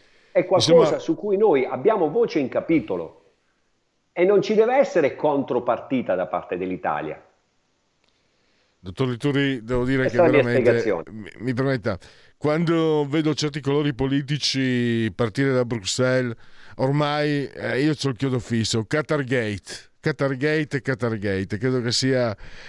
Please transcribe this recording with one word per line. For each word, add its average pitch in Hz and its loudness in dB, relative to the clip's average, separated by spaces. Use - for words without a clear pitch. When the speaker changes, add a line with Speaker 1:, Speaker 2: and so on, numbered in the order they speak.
Speaker 1:
È 180 2
qualcosa 170 4
Speaker 2:
Insomma 160 8
Speaker 1:
su 160 -2
cui 196 -2
noi 170 6
abbiamo 160 2
voce 208 0
in 127 0
capitolo 107 -2
e 175 0
non 196 4
ci 214 0
deve 226 4
essere 165 2
contropartita 127 -2
da 90 -2
parte 90 -4
dell'Italia. 78 -6
Speaker 2:
Dottor 95 -4
Liturri, 135 0
devo 123 -2
dire 131 0
Speaker 1:
Questa 123 4
Speaker 2:
che - -
Speaker 1:
è - 6
la 151 4
mia 143 4
Speaker 2:
veramente, 120 2
Speaker 1:
spiegazione. 92 -2
Speaker 2:
mi, 107 -14
mi 123 -4
permetta, 120 -2
quando 160 0
vedo 151 0
certi 147 -6
colori 143 0
politici 127 -2
partire 131 0
da 127 2
Bruxelles, 123 -2
ormai, 147 0
eh, 117 -4
io 151 4
c'ho 135 -2
il 123 -4
chiodo 127 -2
fisso. 113 -2
Qatargate, 131 -4
Qatargate, 143 -2
Qatargate, 104 -2
credo 131 0
che 120 -2
sia 123 0